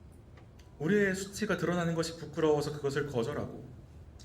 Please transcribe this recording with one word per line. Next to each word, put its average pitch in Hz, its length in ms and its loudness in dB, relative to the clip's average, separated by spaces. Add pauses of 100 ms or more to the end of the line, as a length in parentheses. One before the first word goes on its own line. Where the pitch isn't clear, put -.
(800)
우리의 196 340 4
수치가 190 420 -2
드러나는 170 380 2
것이 160 240 -2
부끄러워서 151 540 2
그것을 139 340 -2
거절하고 - 600 -4 (580)